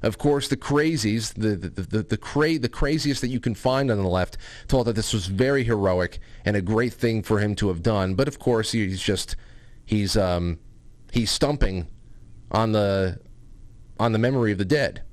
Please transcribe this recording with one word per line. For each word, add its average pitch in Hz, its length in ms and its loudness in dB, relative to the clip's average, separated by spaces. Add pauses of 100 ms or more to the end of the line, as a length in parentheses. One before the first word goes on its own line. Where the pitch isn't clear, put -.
Of 110 160 0
course, 143 300 2
the 135 100 0
crazies, 123 760 0
the, 107 220 0
the, 85 140 -6
the, - 120 -8
the, 104 220 -2
the 110 140 -2
cra-, 156 420 0
the 120 100 -2
craziest 143 520 0
that 123 80 -2
you 127 100 -2
can 113 160 -2
find 131 340 2
on 107 80 2
the 95 120 2
left, 90 280 0 (300)
thought 127 160 4
that 110 120 2
this - 180 -2
was 95 140 -2
very 127 360 2
heroic 95 560 2 (240)
and 104 140 0
a 98 40 2
great 110 320 0
thing 113 300 0
for 110 160 2
him 104 160 0
to 101 140 0
have 85 120 -2
done. 95 320 2
But 135 140 2
of - 120 -8
course, 113 340 0
he's 95 280 0
just, - 340 -2 (500)
he's, 104 320 0
um, 87 420 2 (520)
he's 117 200 0
stumping 101 560 0 (640)
on 110 220 2
the, 98 460 2 (800)
on 117 120 2
the 110 80 2
memory 120 320 2
of 98 60 0
the 98 80 0
dead 135 480 0